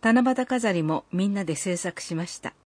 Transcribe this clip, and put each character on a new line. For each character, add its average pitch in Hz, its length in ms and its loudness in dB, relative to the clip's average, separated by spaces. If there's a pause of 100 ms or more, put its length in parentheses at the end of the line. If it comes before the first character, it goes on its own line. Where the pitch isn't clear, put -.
七 240 260 6
夕 254 200 0
飾 233 240 0
り 175 100 0
も 156 300 -2
み 185 160 0
ん 202 80 0
な 196 100 -4
で 160 100 -2
制 180 220 -4
作 - 240 -6
し - 140 -8
ま 165 100 -2
し - 140 -14
た。 - 160 -12 (120)